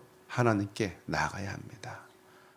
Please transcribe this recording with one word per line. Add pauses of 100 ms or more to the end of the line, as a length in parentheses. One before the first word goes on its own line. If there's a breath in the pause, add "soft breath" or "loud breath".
(280)
하나님께
나아가야
합니다. (560 loud breath)